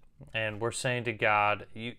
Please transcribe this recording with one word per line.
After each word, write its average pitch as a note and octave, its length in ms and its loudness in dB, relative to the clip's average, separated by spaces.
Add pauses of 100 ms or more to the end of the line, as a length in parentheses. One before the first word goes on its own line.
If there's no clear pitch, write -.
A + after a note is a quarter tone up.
(340)
and G#2+ 260 -2
we're A#2 100 0
saying B2 340 -2
to A2+ 100 -2
God, G#2 580 4
"You, A2+ 260 -10